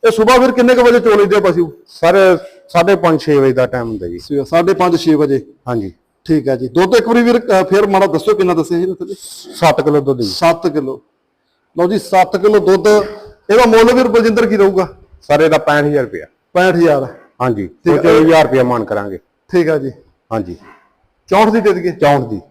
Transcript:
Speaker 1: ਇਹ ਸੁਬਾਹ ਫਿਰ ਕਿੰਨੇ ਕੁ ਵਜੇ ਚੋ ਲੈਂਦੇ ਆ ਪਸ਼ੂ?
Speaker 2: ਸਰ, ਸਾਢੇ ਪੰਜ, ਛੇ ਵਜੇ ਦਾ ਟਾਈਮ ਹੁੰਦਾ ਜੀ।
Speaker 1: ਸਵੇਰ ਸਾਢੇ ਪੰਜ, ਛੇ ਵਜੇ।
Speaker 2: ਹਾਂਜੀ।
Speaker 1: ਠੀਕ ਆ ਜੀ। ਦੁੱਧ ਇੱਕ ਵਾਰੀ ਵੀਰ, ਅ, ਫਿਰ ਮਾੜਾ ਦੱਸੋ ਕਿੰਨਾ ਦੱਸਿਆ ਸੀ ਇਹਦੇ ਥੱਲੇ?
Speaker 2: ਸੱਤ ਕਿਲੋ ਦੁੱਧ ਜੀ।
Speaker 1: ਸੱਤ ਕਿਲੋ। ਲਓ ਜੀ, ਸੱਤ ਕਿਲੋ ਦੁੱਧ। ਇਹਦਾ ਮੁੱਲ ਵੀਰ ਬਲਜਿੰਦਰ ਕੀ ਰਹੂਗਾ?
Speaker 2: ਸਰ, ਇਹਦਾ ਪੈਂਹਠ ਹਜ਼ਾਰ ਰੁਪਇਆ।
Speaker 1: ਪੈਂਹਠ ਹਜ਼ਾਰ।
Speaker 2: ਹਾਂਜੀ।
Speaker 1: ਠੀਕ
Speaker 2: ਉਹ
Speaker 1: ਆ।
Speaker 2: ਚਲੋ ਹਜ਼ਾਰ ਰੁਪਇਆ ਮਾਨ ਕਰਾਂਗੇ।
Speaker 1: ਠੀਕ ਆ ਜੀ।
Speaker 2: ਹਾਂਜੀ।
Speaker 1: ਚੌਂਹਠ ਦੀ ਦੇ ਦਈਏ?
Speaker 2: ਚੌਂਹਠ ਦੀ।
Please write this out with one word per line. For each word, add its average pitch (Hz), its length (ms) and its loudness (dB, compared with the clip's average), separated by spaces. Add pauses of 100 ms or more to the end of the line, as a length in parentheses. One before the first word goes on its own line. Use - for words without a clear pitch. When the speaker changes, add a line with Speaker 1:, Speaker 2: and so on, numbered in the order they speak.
Speaker 1:
ਇਹ 226 40 4
ਸੁਬਾਹ 226 280 2
ਫਿਰ 254 140 2
ਕਿੰਨੇ 247 220 2
ਕੁ 240 80 2
ਵਜੇ 240 180 4
ਚੋ 226 100 2
ਲੈਂਦੇ 208 260 2
ਆ 202 40 2
ਪਸ਼ੂ? 170 320 -2 (140)
Speaker 2:
ਸਰ, 185 520 2 (300)
ਸਾਢੇ 175 280 2
ਪੰਜ, 165 240 0
ਛੇ 147 160 -2
ਵਜੇ 135 160 2
ਦਾ 127 140 0
ਟਾਈਮ 120 220 -8
ਹੁੰਦਾ 95 200 -10
ਜੀ। 87 100 -12
Speaker 1:
ਸਵੇਰ 139 260 -6
ਸਾਢੇ 170 300 0
ਪੰਜ, 180 220 -2
ਛੇ 160 180 0
ਵਜੇ। 139 320 -2 (220)
Speaker 2:
ਹਾਂਜੀ। 104 240 -6 (320)
Speaker 1:
ਠੀਕ 147 240 -2
ਆ 131 80 -2
ਜੀ। 127 120 -8
ਦੁੱਧ 185 280 -2
ਇੱਕ 226 120 0
ਵਾਰੀ 233 140 2
ਵੀਰ, 240 160 2
ਅ, 190 240 0
ਫਿਰ 196 240 0
ਮਾੜਾ 196 200 0
ਦੱਸੋ 165 280 -2
ਕਿੰਨਾ 185 200 -2
ਦੱਸਿਆ 165 220 -4
ਸੀ 170 60 -4
ਇਹਦੇ 185 120 -6
ਥੱਲੇ? 190 200 -14 (400)
Speaker 2:
ਸੱਤ 156 260 0
ਕਿਲੋ 147 200 0
ਦੁੱਧ 135 200 -4
ਜੀ। 107 80 -4
Speaker 1:
ਸੱਤ 170 380 -2
ਕਿਲੋ। 139 360 -6 (760)
ਲਓ 175 100 0
ਜੀ, 202 100 -2
ਸੱਤ 185 380 0
ਕਿਲੋ 208 220 2
ਦੁੱਧ। 185 280 2 (640)
ਇਹਦਾ 240 160 4
ਮੁੱਲ 226 280 4
ਵੀਰ 247 140 2
ਬਲਜਿੰਦਰ 226 380 0
ਕੀ 202 100 0
ਰਹੂਗਾ? 190 320 0 (340)
Speaker 2:
ਸਰ, 147 180 0
ਇਹਦਾ 156 180 2
ਪੈਂਹਠ 147 260 0
ਹਜ਼ਾਰ 147 200 0
ਰੁਪਇਆ। 90 220 -14 (260)
Speaker 1:
ਪੈਂਹਠ 180 220 0
ਹਜ਼ਾਰ। 151 320 0 (360)
Speaker 2:
ਹਾਂਜੀ। 107 240 -4
Speaker 1:
ਠੀਕ - 260 -4
Speaker 2:
ਉਹ 147 60 2
Speaker 1:
ਆ। - 40 -2
Speaker 2:
ਚਲੋ 160 180 4
ਹਜ਼ਾਰ 160 240 4
ਰੁਪਇਆ 131 180 0
ਮਾਨ 123 220 -2
ਕਰਾਂਗੇ। 101 340 -8 (340)
Speaker 1:
ਠੀਕ 170 160 0
ਆ 156 100 0
ਜੀ। 135 120 -8 (420)
Speaker 2:
ਹਾਂਜੀ। 90 240 -8 (720)
Speaker 1:
ਚੌਂਹਠ 208 200 2
ਦੀ 220 120 0
ਦੇ 202 120 0
ਦਈਏ? 175 200 -4
Speaker 2:
ਚੌਂਹਠ 143 360 0
ਦੀ। 104 120 -10 (100)